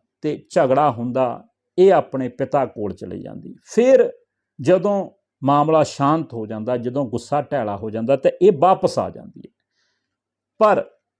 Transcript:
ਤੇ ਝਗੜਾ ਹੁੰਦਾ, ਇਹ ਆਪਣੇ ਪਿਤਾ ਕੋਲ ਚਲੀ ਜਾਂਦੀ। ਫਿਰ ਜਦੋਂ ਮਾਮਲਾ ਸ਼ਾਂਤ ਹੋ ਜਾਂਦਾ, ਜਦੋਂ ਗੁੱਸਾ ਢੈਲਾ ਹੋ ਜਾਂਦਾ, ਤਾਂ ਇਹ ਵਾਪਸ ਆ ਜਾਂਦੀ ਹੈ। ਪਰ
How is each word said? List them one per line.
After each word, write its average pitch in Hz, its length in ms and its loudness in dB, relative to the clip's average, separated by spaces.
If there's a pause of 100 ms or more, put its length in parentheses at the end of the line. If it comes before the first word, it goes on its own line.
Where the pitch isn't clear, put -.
(220)
ਤੇ 151 280 -8
ਝਗੜਾ 147 420 2
ਹੁੰਦਾ, 123 560 -4 (300)
ਇਹ 185 160 6
ਆਪਣੇ 131 360 -2
ਪਿਤਾ 135 360 -2
ਕੋਲ 101 280 -8
ਚਲੀ - 280 -14
ਜਾਂਦੀ। - 420 -18
ਫਿਰ 247 500 4 (480)
ਜਦੋਂ 185 480 0 (340)
ਮਾਮਲਾ 147 400 2
ਸ਼ਾਂਤ 147 500 -2
ਹੋ 110 120 -8
ਜਾਂਦਾ, 110 320 -6
ਜਦੋਂ 123 280 -6
ਗੁੱਸਾ 120 360 -4
ਢੈਲਾ 113 360 -6
ਹੋ 110 120 -10
ਜਾਂਦਾ, 113 260 -2
ਤਾਂ 139 160 0 (100)
ਇਹ 202 180 6
ਵਾਪਸ 185 400 2
ਆ 92 100 -4
ਜਾਂਦੀ - 300 -18
ਹੈ। - 120 -20 (1040)
ਪਰ 214 340 2 (280)